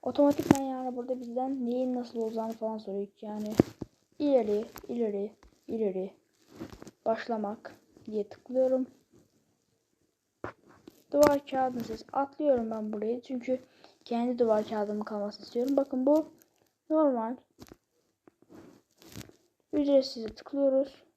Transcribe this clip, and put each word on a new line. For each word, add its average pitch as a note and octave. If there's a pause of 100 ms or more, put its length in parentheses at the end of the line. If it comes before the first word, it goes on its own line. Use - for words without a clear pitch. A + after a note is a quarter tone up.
Otomatikman C#4
yani B3+
burada B3+
bizden B3+
neyin B3+
nasıl A#3+
olacağını A3+
falan A3
soruyor. G3+ (120)
Yani G#3+ (680)
ileri, A#3 (240)
ileri, G#3+ (360)
ileri, F#3+ (920)
başlamak A3 (320)
diye G#3+
tıklıyorum. B3+ (2250)
Duvar C#4+
kağıdını B3+
seç. A3+ (120)
Atlıyorum C4+
ben G#3+
burayı. A3
Çünkü B3+ (440)
kendi A#3+
duvar G#3+
kağıdımı G#3+
kalmasını G#3
istiyorum. C4
Bakın C4+
bu D#4 (580)
normal. C4 (2250)
Ücretsize C#4
tıklıyoruz. C#4 (120)